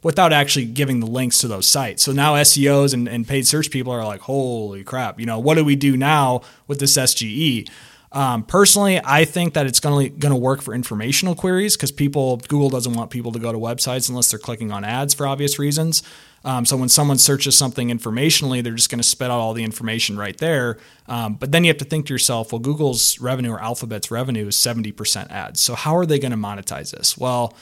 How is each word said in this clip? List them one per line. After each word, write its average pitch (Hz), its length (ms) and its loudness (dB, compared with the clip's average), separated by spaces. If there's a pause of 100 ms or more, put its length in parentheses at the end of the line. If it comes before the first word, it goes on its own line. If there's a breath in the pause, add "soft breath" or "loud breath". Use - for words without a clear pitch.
without 165 300 4
actually 143 320 2
giving 127 340 0
the 113 80 -2
links 123 300 0
to 131 100 0
those 98 200 -2
sites. 131 360 0
So 143 80 0
now 143 240 4
S 147 220 6
E 139 100 4
Os 139 240 6
and, 120 160 0
and 117 180 -4
paid 135 220 0
search 151 240 0
people 127 220 -4
are 117 100 -4
like, 104 160 -6
"Holy 117 640 -4
crap, 120 380 -6
you 113 40 -6
know, 113 140 -2
what 147 160 4
do 160 80 6
we 143 140 4
do 139 180 4
now 135 460 2 (260 loud breath)
with 139 120 -6
this 139 180 2
S 127 160 2
G 113 140 -4
E?" 123 380 0 (460 loud breath)
Um, 127 320 0
personally, 196 600 4
I 147 220 6
think 175 280 -2
that 143 140 0
it's 123 120 0
gonna, 143 300 2
gonna 143 280 0
work 131 240 0
for 120 120 -10
informational 123 600 -2
queries 185 420 0
'cause 135 140 -4
people, 139 560 0
Google 143 220 2
doesn't 123 240 -2
want 117 160 -4
people 120 240 -8
to 117 60 -6
go 117 120 -4
to 113 60 -4
websites 120 520 -4
unless 123 220 0
they're 110 80 -6
clicking 113 320 -8
on 101 120 -6
ads 131 300 -2
for 143 140 -4
obvious 139 320 -2
reasons. 156 440 -2 (420 loud breath)
Um, 127 200 -2
so 135 120 0
when 127 100 -2
someone 143 300 4
searches 139 400 2
something 120 320 0
informationally, 123 760 -2
they're 117 100 -4
just 117 160 0
gonna 117 140 -4
spit - 260 -2
out 120 100 0
all 113 140 -2
the 113 100 -4
information 110 540 -4
right 104 200 -8
there. 131 400 -2 (320 loud breath)
Um, 113 280 -4
but 135 140 -6
then 170 140 4
you 165 40 6
have 151 100 2
to 139 60 -8
think 151 200 -4
to 135 80 -6
yourself, 117 400 -2
"Well, 117 60 -4
Google's 135 600 0
revenue 123 320 -4
or 95 100 -6
Alphabet's 113 480 -6
revenue 113 380 -2
is 101 80 -2
seventy 113 380 0
percent 104 360 -4
ads. - 300 -8
So 120 160 0
how 156 220 0
are 180 80 2
they 151 120 2
gonna 127 200 -2
monetize 101 540 -8
this?" - 260 -2
Well, 123 440 -2